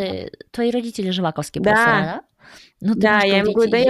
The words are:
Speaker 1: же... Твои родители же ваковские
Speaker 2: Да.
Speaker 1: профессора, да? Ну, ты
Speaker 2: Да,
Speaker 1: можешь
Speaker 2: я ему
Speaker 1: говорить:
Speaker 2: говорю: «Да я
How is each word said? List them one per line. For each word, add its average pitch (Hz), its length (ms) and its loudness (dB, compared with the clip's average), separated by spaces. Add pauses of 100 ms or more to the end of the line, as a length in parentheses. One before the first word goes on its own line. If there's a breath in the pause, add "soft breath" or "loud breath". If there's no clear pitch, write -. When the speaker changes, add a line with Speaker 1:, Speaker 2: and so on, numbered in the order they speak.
Speaker 1:
же... 190 280 -8 (200)
Твои 240 200 -2
родители 226 400 -6
же 185 100 -4
ваковские 160 400 -6
Speaker 2:
Да. 202 100 2
Speaker 1:
профессора, 220 340 2
да? 196 160 -8 (600 loud breath)
Ну, 208 140 0
ты - 40 -4
Speaker 2:
Да, 208 140 4
Speaker 1:
можешь 202 160 2
Speaker 2:
я 196 80 4
ему 202 160 2
Speaker 1:
говорить: - 20 -6
Speaker 2:
говорю: 226 160 2
«Да 233 60 2
я 247 120 2